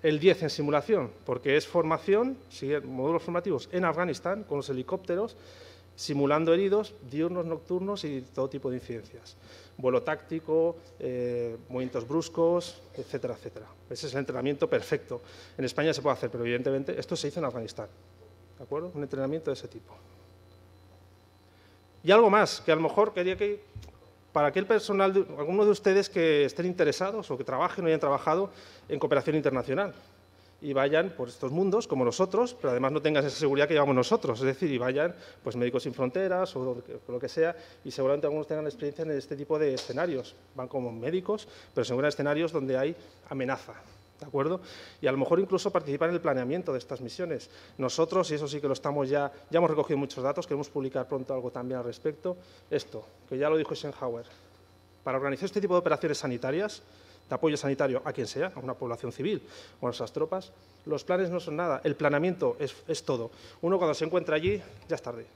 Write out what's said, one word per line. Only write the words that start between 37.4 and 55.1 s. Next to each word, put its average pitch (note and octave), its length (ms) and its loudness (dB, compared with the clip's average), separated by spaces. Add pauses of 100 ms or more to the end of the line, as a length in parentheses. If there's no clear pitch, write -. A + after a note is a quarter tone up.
y - 80 -10
seguramente C#3+ 340 0
algunos D3+ 220 -2
tengan D3+ 180 -4
experiencia C#3+ 380 -6
en D#3 80 -4
este C#3+ 240 -4
tipo D3 240 -2
de C#3+ 160 2
escenarios. C3+ 580 -4 (220)
Van B2+ 120 -8
como B2 240 -4
médicos, D#3+ 560 -4 (280)
pero B2 100 2
según C3 200 0
escenarios D3 460 0
donde C3+ 260 0
hay D3+ 180 0 (340)
amenaza. C3 440 -4 (480)
¿De D3 60 -14
acuerdo? D3 340 -2 (400)
Y C#3+ 60 0
a C3 40 2
lo C3+ 60 0
mejor D#3 220 2
incluso F#3+ 320 0
participar D3+ 380 0
en F3 60 -2
el E3+ 60 -2
planeamiento D3 500 0
de C3 60 -2
estas B2 240 -8
misiones. C3+ 480 -8 (300)
Nosotros, D#3+ 500 2
y D#3 60 0
eso D3 120 -4
sí C#3+ 140 -6
que C#3+ 60 -2
lo C3+ 60 2
estamos C#3+ 360 -2
ya, C#3+ 220 2 (180)
ya E3 80 4
hemos E3+ 140 6
recogido D3+ 260 2
muchos C3+ 260 -4
datos, D3 220 0
queremos C#3+ 240 -4
publicar C3 380 -4
pronto C3+ 260 -4
algo B2+ 160 -4
también B2+ 300 -6
al A#2+ 60 -6
respecto, D#3 520 -6 (320)
esto, - 340 -4 (240)
que C3 120 -4
ya D3 100 2
lo D#3 80 4
dijo D#3+ 160 -2
Eisenhower, B2+ 520 -6 (800)
para C3+ 140 -2